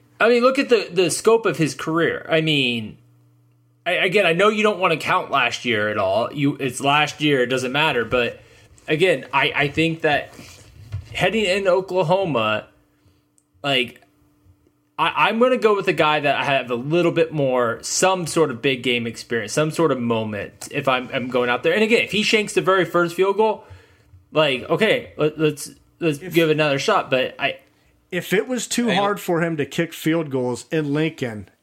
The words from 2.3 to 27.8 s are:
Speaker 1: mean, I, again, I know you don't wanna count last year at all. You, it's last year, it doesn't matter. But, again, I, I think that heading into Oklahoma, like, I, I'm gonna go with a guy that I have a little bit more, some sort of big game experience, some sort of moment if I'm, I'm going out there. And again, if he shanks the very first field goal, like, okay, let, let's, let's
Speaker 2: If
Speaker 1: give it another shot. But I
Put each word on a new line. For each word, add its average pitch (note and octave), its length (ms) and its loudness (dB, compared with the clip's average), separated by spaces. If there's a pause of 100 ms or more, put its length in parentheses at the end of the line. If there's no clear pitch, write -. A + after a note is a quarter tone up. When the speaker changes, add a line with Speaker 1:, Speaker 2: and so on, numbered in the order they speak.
Speaker 1:
mean, B2+ 560 -2 (880)
I, F3 80 -2
again, F#3 320 2
I E3 80 4
know G3 160 4
you G#3+ 140 0
don't G#3 160 0
wanna F3 180 2
count E3 340 -2
last B2 320 0
year G#2+ 240 0
at G#2 100 -4
all. G2+ 340 0
You, C#3+ 260 -2
it's B2 240 -6
last C#3+ 400 0
year, D3 200 2
it A#2+ 60 0
doesn't B2 240 -2
matter. C#3+ 320 0
But, A#2 380 -2 (440)
again, D#3+ 460 0
I, C#3 240 0
I C#3+ 140 2
think D#3+ 320 -2
that D3 320 0 (800)
heading G3+ 320 0
into F#3+ 260 0
Oklahoma, F3 960 0 (960)
like, B2+ 420 -2 (920)
I, D#3+ 300 2
I'm A3 100 0
gonna B3+ 180 4
go G#3+ 160 2
with G3 140 -2
a F#3 60 2
guy D3+ 260 2
that C#3 160 0
I A#2+ 80 0
have B2+ 260 0
a B2 60 -2
little D#3 380 0
bit - 180 0
more, B2+ 500 0
some F#3 460 0
sort D#3 240 0
of A#2 100 -10
big C3 220 0
game A#2+ 240 0
experience, A2+ 460 -6
some D#3 180 0
sort D#3 220 0
of B2+ 80 -2
moment G#2+ 680 -4
if C3+ 200 -4
I'm, B2+ 240 0
I'm B2+ 160 -4
going B2 200 0
out B2 140 -2
there. E3 100 2
And G#3 80 2
again, G#3+ 220 4
if - 80 -6
he G#3 120 0
shanks G#3+ 300 0
the - 80 2
very F#3 220 2
first E3+ 320 0
field G3 220 0
goal, G#3+ 260 0 (680)
like, C#3 360 2
okay, E3 460 0
let, D3+ 240 -2
let's, D3+ 320 -2 (300)
let's D#3 180 0
Speaker 2:
If F3+ 140 -14
Speaker 1:
give E3 160 4
it - 20 4
another D3 260 2
shot. - 320 0
But C3 300 0
I C#3+ 200 -4 (520)